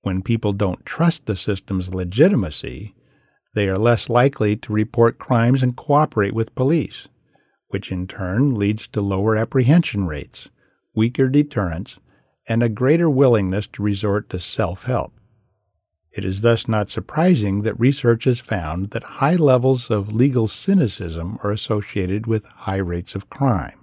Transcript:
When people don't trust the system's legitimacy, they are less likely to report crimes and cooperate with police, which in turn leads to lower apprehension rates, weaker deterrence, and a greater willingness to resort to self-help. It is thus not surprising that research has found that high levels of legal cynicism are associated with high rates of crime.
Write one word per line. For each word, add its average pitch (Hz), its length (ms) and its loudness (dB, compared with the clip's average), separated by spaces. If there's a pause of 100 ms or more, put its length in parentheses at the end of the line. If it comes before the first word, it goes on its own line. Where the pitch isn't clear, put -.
When 95 200 -2
people 110 320 -2
don't 98 320 -2
trust - 400 0
the 101 100 -2
system's 92 580 -4
legitimacy, 104 1000 0 (580)
they 104 140 2
are 95 100 0
less 113 300 2
likely 117 480 2
to - 160 -10
report 110 460 2
crimes 123 440 2
and 127 140 0
cooperate 143 580 0
with 110 220 -4
police, 135 540 -2 (580)
which - 240 -6
in 92 160 -6
turn 107 460 -2
leads 104 360 -2
to 107 120 -4
lower 101 340 0
apprehension 117 720 2
rates, - 440 -10 (440)
weaker 120 340 0
deterrence, 113 720 -2 (480)
and 117 160 2
a 117 60 2
greater 143 400 2
willingness 110 580 2
to - 160 -8
resort 104 460 0
to 90 100 -6
self-help. 95 720 -4 (1000)
It 101 120 -8
is 95 160 -4
thus 117 300 2
not 107 200 0
surprising 107 760 0
that 110 160 -4
research 120 440 2
has 123 160 2
found 90 520 -4
that 113 120 -6
high 151 320 0
levels 131 540 2
of 104 240 -2
legal 123 340 2
cynicism 98 960 -2
are 104 80 -2
associated 104 760 -4
with 110 180 -2
high - 320 -6
rates 87 360 -4
of - 160 -10
crime. 117 540 -2